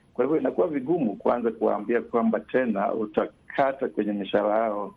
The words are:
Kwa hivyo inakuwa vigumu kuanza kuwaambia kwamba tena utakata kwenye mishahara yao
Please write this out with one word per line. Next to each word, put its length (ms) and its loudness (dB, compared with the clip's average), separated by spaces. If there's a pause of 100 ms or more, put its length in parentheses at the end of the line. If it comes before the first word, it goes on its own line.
(140)
Kwa 100 0
hivyo 160 2
inakuwa 280 0
vigumu 480 0
kuanza 340 0
kuwaambia 500 0
kwamba 400 2
tena 540 0
utakata 920 -2
kwenye 240 -2
mishahara 460 0
yao 380 -2